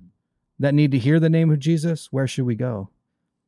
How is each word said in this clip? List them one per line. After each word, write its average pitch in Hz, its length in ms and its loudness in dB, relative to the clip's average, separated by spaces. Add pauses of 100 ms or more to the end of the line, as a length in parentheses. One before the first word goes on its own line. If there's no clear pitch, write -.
(580)
that 139 160 0
need 147 180 4
to 135 60 0
hear 143 200 2
the 160 100 2
name 160 220 2
of 156 80 2
Jesus, 160 540 -4
where 131 160 -2
should 131 180 -4
we 120 80 -2
go? 107 360 -6 (580)